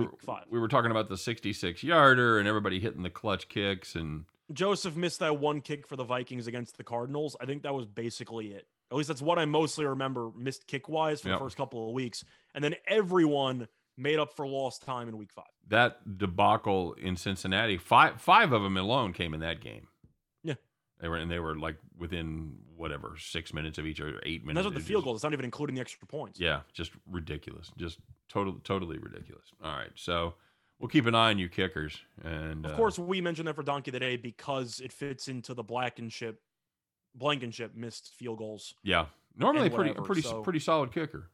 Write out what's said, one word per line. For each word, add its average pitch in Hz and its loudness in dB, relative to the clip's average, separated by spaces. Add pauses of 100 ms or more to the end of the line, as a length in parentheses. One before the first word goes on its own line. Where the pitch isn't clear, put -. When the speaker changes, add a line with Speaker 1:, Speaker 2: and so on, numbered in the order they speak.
Speaker 1:
were, - -4
Speaker 2:
week - -20
five. 104 -8
Speaker 1:
we 117 0
were 113 2
talking 117 6
about 110 2
the 95 -4
sixty-six 95 -4
yarder 131 8
and 101 4
everybody 101 2
hitting 92 -4
the 90 -4
clutch 95 -2
kicks, 98 -2
and 78 -6 (300)
Speaker 2:
Joseph 180 0
missed 170 -2
that 151 2
one 147 2
kick 143 -8
for 139 -12
the 131 -6
Vikings 123 -4
against 120 -8
the - -16
Cardinals. 135 -4
I 123 -8
think 143 -6
that 143 -4
was 127 -4
basically 113 -8
it. 98 -18 (260)
At 123 -4
least 151 -2
that's 139 -6
what 170 2
I 165 4
mostly 156 2
remember 135 -2
missed 131 -6
kick-wise 156 -2
for - -6
Speaker 1:
Yep. 95 2
Speaker 2:
the 135 -4
first - -10
couple 120 -6
of 110 -6
weeks. 127 -4 (320)
And 139 -2
then 151 0 (120)
everyone 147 4 (300)
made 151 2
up 147 0
for 143 -6
lost 135 -4
time 123 -6
in 113 -10
week 104 -14
five. - -18 (220)
Speaker 1:
That 107 4
debacle 98 4
in 92 -4
Cincinnati, 98 0
five, 123 6
five 196 8
of 110 6
'em 95 2
alone 104 2
came 82 -4
in 78 -4
that 82 -4
game. 55 -16 (560)
Speaker 2:
Yeah. 151 -4 (440)
Speaker 1:
They 85 -8
were, 82 -2
and 82 -4
they 85 -2
were, 80 -4
like, 78 -4 (200)
within, 80 -6 (180)
whatever, 78 -8
six - -8
minutes 78 -6
of 78 -6
each 78 -6
or 73 -8
eight 80 -6
Speaker 2:
And 62 -12
Speaker 1:
minutes. 76 -4 (100)
Speaker 2:
that's - -
with 202 -4
the 147 -6
Speaker 1:
It 160 -8
Speaker 2:
field 185 0
Speaker 1:
just 139 -12
Speaker 2:
goal. 123 -2
It's 107 -6
not 151 -2
even 135 -4
including 139 -6
the 127 -4
extra - -14
points. 135 -10
Speaker 1:
Yeah, 78 2 (120)
just - -8 (180)
ridiculous. 82 -8
Just 82 -8 (300)
total-, 98 -4
totally 90 -4
ridiculous. - -16 (180)
All 78 -6
right, 60 -8
so 85 0 (440)
we'll - -6
keep 143 6
an 117 4
eye 113 8
on 107 4
you 90 0
kickers. 78 -2 (220)
And, 78 -6
Speaker 2:
Of 76 -6
Speaker 1:
uh, - -8
Speaker 2:
course, 214 2
we 180 -2
mentioned 165 -4
that 151 -4
for 151 -6
Donkey 139 -4
today 127 -2
because 120 -6
it 127 -12
fits 139 -10
into 127 -8
the 120 -8
Blankenship, 117 -6 (720)
Blankenship 123 -2
missed 113 -12
field 117 -8
goals 110 -10 (100)
Speaker 1:
Yeah. 87 4 (300)
Normally 262 4
Speaker 2:
and 143 2
Speaker 1:
pretty, 165 4
Speaker 2:
whatever, - -4
Speaker 1:
pretty, 196 2
Speaker 2:
so 113 -4
Speaker 1:
pretty 160 0
solid 147 2
kicker. 147 -6